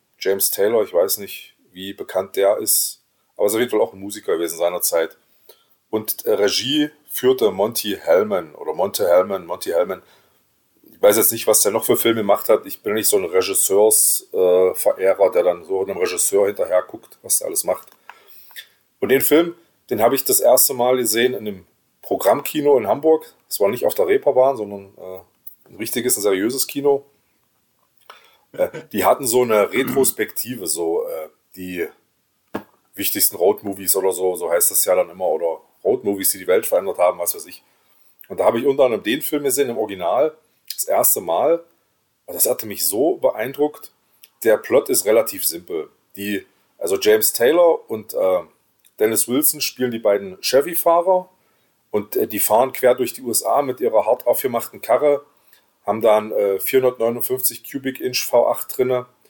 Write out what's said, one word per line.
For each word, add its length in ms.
James 320
Taylor, 320
ich 100
weiß 260
nicht, 360
wie 240
bekannt 400
der 240
ist, 420
aber 100
ist 80
auf 60
jeden 100
Fall 100
auch 120
ein 80
Musiker 360
gewesen 220
seiner 240
Zeit. 340
Und, 380
äh, 80
Regie 560
führte 440
Monty 460
Hellman 580
oder 180
Monte 340
Hellman, 380
Monty 240
Hellman. 320
Ich 180
weiß 160
jetzt 160
nicht, 140
was 140
der 120
noch 120
für 120
Filme 240
gemacht 280
hat. 180
Ich 160
bin 120
nicht 140
so 80
ein 80
Regisseurs-, 1080
äh, 420
Verehrer, 560
der 140
dann 200
so 180
einem 140
Regisseur 500
hinterher 360
guckt, 400
was 160
der 80
alles 180
macht. 240
Und 80
den 120
Film, 360
den 100
habe 140
ich 100
das 140
erste 360
Mal 220
gesehen 380
in 60
einem 260
Programmkino 760
in 80
Hamburg. 480
Es 100
war 100
nicht 160
auf 120
der 100
Reeperbahn, 500
sondern, 400
äh, 220
ein 60
richtiges, 400
ein 60
seriöses 460
Kino. 360
Äh, 160
die 120
hatten 220
so 160
eine 300
Retrospektive, 960
so, 400
äh, 220
die 320
wichtigsten 400
Roadmovies 600
oder 160
so, 240
so 120
heißt 220
das 140
ja 100
dann 160
immer, 160
oder 360
Roadmovies, 480
die 80
die 80
Welt 180
verändert 340
haben, 200
was 160
weiß 120
ich. 180
Und 100
da 60
habe 160
ich 60
unter 180
anderem 180
den 180
Film 220
gesehen, 260
im 100
Original, 580
das 120
erste 360
Mal. 440
Und 80
das 120
hatte 200
mich 200
so 300
beeindruckt. 760
Der 140
Plot 300
ist 180
relativ 380
simpel. 460
Die, 320
also 180
James 360
Taylor 580
und, 240
äh, 280
Dennis 280
Wilson 360
spielen 280
die 80
beiden 440
Chevy-Fahrer 840
und, 240
äh, 140
die 100
fahren 340
quer 220
durch 200
die 80
U 80
S 120
A 200
mit 180
ihrer 260
hart 200
aufgemachten 540
Karre, 440
haben 180
da 160
einen, 120
äh, 300
vierhundertneunundfünfzig 1080
Cubic 320
Inch 240
V 220
acht 300
drinne 300